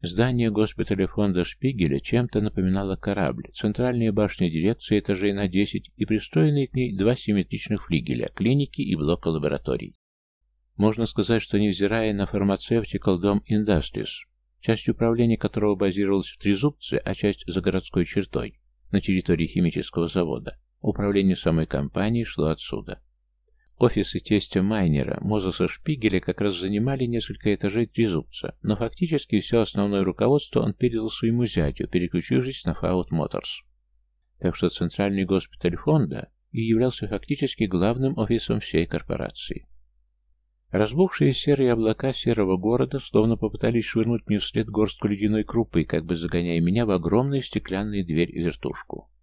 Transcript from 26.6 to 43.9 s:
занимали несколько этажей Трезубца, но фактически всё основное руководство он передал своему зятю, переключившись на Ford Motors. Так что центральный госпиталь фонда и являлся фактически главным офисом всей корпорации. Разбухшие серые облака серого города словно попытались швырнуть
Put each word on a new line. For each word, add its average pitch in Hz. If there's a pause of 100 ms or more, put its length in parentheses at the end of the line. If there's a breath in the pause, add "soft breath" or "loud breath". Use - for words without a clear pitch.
занимали 110
несколько 110
этажей 104
Трезубца, -
но 104
фактически 127
всё 117
основное 101
руководство 113
он 101
передал 113
своему 117
зятю, 80
переключившись 90
на 82
Ford 90
Motors. - (760)
Так 90
что 90
центральный 98
госпиталь 90
фонда 131 (220)
и 120
являлся 113
фактически 117
главным 110
офисом 113
всей 85
корпорации. - (1040)
Разбухшие 139
серые 135
облака 113
серого 104
города 123
словно 113
попытались 117
швырнуть 113